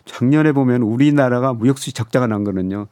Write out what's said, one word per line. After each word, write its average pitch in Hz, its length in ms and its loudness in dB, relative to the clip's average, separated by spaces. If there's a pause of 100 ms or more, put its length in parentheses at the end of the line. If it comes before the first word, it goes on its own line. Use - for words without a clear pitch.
작년에 151 460 2
보면 127 320 0
우리나라가 127 720 2
무역수지 131 400 -2
적자가 123 340 -2
난 104 160 -2
거는요, 98 480 -4